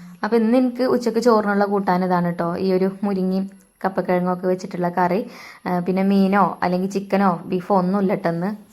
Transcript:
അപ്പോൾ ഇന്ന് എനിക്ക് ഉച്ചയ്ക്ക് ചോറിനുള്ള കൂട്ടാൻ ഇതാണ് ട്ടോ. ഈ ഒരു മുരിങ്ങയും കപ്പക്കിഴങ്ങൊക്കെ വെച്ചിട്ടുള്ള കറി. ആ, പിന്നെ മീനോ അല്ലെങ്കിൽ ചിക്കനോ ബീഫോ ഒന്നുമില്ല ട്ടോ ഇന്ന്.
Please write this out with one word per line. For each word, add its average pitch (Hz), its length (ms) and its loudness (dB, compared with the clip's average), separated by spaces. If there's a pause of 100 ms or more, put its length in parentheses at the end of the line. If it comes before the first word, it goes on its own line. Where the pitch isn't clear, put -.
(240)
അപ്പോൾ 220 120 0
ഇന്ന് 233 220 4
എനിക്ക് 247 240 0
ഉച്ചയ്ക്ക് 240 380 0
ചോറിനുള്ള 202 440 2
കൂട്ടാൻ 196 400 0
ഇതാണ് 175 300 0
ട്ടോ. 170 220 -4
ഈ 190 160 -2
ഒരു 185 180 2 (120)
മുരിങ്ങയും 190 480 -2 (340)
കപ്പക്കിഴങ്ങൊക്കെ 180 600 0
വെച്ചിട്ടുള്ള 185 420 -2
കറി. 180 380 0 (400)
ആ, 180 120 0
പിന്നെ 185 240 0
മീനോ 196 600 4
അല്ലെങ്കിൽ 180 280 0
ചിക്കനോ 196 560 0
ബീഫോ 185 320 0
ഒന്നുമില്ല 185 360 0
ട്ടോ 170 160 -2
ഇന്ന്. 185 260 -4 (160)